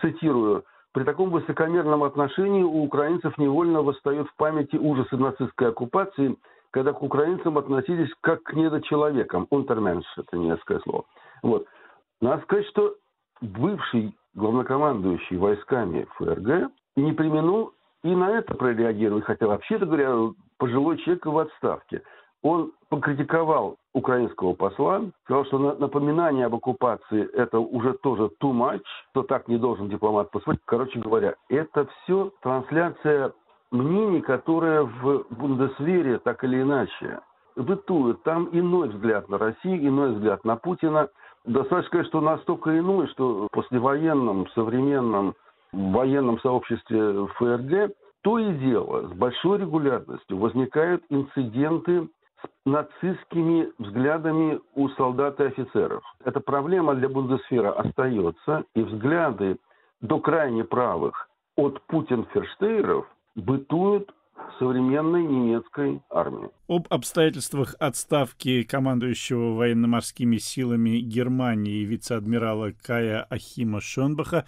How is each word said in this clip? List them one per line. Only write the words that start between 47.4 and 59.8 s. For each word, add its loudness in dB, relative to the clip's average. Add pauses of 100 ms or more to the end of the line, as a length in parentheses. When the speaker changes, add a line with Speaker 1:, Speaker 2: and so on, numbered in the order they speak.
Speaker 1:
Р 2
Г 0 (320)
то 2
и 0
дело 0
с -10
большой 0
регулярностью -2
возникают 0
инциденты -2 (340)
с -14 (180)
нацистскими 0
взглядами 0 (140)
у 2
солдат 0
и 4
офицеров. -2 (220)
Эта -2
проблема 0
для 0
Бундесвера 0
остаётся, -2 (100)
и 2
взгляды 0 (440)